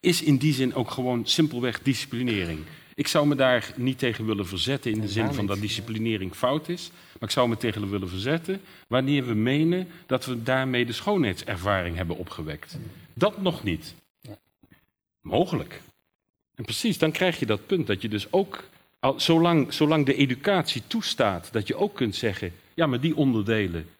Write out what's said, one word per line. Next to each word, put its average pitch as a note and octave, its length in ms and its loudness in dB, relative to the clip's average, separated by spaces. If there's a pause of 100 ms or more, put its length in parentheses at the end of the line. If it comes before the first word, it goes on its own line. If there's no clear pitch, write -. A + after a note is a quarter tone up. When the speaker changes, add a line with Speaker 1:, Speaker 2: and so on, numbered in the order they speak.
Speaker 1:
is F3 220 2
in D3 140 6
die C#3+ 180 2
zin B2+ 200 0
ook B2 160 -2
gewoon B2 360 -2
simpelweg B2+ 560 0
disciplinering. A2+ 760 -2 (360)
Ik C#3+ 140 -2
zou D3+ 180 4
me D3 80 4
daar B2+ 420 2
niet B2+ 220 -2
tegen A2 280 -2
willen G2+ 200 -2
verzetten A2+ 460 -2
in G#2+ 80 -2
de G#2+ 60 -2
zin G2+ 80 -4
Speaker 2:
Helemaal A2+ 200 0
Speaker 1:
van G#2 120 -2
dat G2 100 -2
Speaker 2:
niet. G#2 80 -4
Speaker 1:
disciplinering A2 720 -4
fout D3 340 -2
is, F3 220 -8 (220)
maar - 160 -10
ik - 60 -4
zou B2 140 4
me A2+ 80 0
tegen G#2 340 -2
willen G2 180 -4
verzetten D#3+ 520 -2 (280)
wanneer C3 380 0
we A#2 80 -2
menen D#3+ 540 2 (180)
dat B2+ 180 -2
we A#2+ 180 -4
daarmee C3 440 2
de A#2+ 60 -6
schoonheidservaring G2 1040 0
hebben E2+ 200 -4
opgewekt. - 640 -10 (360)
Dat G3+ 280 0
nog F3+ 220 -2
niet. E2+ 300 -4 (260)
Speaker 2:
Ja. G#2+ 180 -18 (840)
Speaker 1:
Mogelijk. - 600 0 (760)
En A#2 100 -10
precies, - 340 -2
dan D#3+ 140 4
krijg F3+ 260 2
je - 80 -2
dat G#2+ 200 0
punt F3 200 0
dat G2 160 0
je A#2 60 -4
dus G#2 240 -4
ook, G3 320 0 (360)
al, C3+ 200 0
zolang, E3 520 6
zolang D3+ 340 4
de C#3 80 4
educatie C#3 720 2
toestaat G#2+ 680 0
dat G#2+ 140 0
je - 100 -2
ook G3+ 180 0
kunt A2+ 220 -2
zeggen, G2 360 -4 (220)
"Ja, E3 120 2
maar B2 140 0
die D#3 160 0
onderdelen G#2+ 680 2 (140)